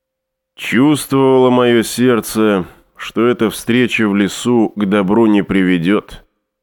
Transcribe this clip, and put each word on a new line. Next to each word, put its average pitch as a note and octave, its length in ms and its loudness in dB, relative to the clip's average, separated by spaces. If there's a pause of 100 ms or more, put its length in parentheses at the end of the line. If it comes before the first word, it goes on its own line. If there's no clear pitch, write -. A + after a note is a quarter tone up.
(560)
«Чувствовало C3 920 0
моё A#2+ 340 2
сердце, A2 840 0 (300)
что - 320 -4
эта A#2 220 0
встреча A2+ 580 -2
в G2 80 0
лесу G#2 600 0
к G#2 100 -4
добру G#2 420 2
не G#2 160 2
приведёт», F#2 840 -2 (380)